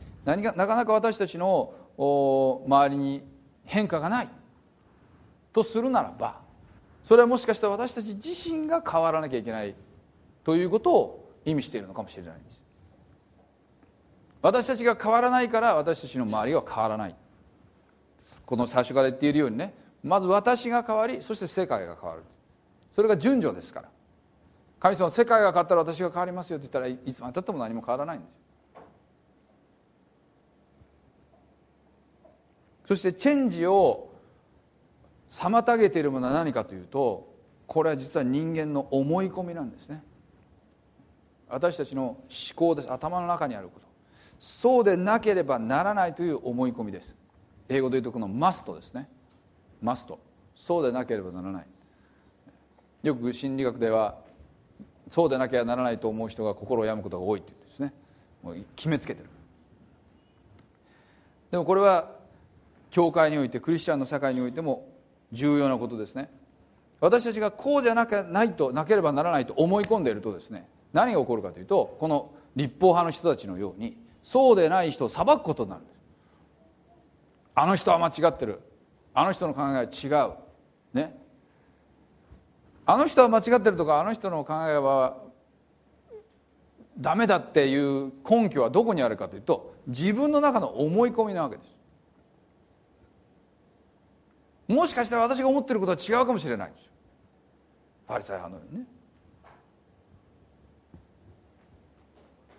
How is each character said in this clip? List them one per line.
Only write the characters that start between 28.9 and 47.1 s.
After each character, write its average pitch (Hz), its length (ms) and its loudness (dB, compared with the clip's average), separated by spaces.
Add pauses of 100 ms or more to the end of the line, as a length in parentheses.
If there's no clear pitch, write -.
そ 196 80 2
し - 40 -4
て 185 140 -2
チ 269 160 2
ェ 294 40 4
ン 269 140 2
ジ 170 160 -4
を 180 480 2 (1160)
妨 233 480 2
げ 208 100 6
て 165 120 -2
い - 20 2
る 143 80 0
も 131 100 -4
の 123 60 -2
は 135 80 0
何 156 180 -2
か 113 140 -2
と 98 80 -16
い 92 80 -14
う - 20 -18
と、 127 480 -4 (340)
こ 160 180 0
れ 165 40 2
は 151 80 -2
実 135 220 -6
は 135 60 0
人 156 300 -2
間 151 200 -4
の 139 160 -4
思 143 320 0
い 190 80 -4
込 185 140 -8
み 170 100 -10
な 165 80 -10
ん 117 80 -12
で - 80 -20
す - 100 -20
ね。 151 140 -14 (1500)
私 165 300 -2
た 139 80 -4
ち 131 80 -12
の 131 140 -4
思 - 100 -12 (360)
考 165 200 2
で 143 80 -8
す。 123 100 -10
頭 170 300 -6
の 170 40 -6
中 165 200 -2
に 120 80 -6
あ 101 80 -12
る 90 60 -16
こ - 120 -20
と。 - 60 -20 (520)
そ 247 420 2
う 220 40 6
で 185 140 4
な 208 220 0
け 214 140 2
れ 175 100 0
ば 131 140 -2
な 127 240 -2
ら 202 120 -2
な 185 140 0
い 160 60 -10
と 175 80 -8
い 175 80 -2
う 139 120 -4
思 127 260 -2
い 117 40 -4
込 113 100 -8
み 101 100 -10
で 92 80 -14
す。 - 160 -20 (540)